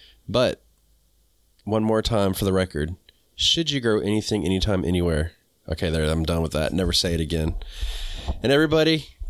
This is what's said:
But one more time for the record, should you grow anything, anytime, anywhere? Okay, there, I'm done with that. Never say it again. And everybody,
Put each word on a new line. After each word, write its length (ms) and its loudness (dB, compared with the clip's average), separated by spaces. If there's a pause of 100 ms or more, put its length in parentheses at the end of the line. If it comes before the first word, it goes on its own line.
(260)
But 360 0 (1000)
one 200 0
more 160 2
time 320 2
for 140 -2
the 80 2
record, 420 -2 (400)
should 340 0
you 120 -2
grow 180 2
anything, 460 0
anytime, 360 2
anywhere? 500 2 (360)
Okay, 220 -2
there, 200 0
I'm 140 0
done 160 0
with 120 -2
that. 200 -2
Never 220 0
say 180 0
it 80 0
again. 340 -2 (880)
And 80 2
everybody, 580 2 (220)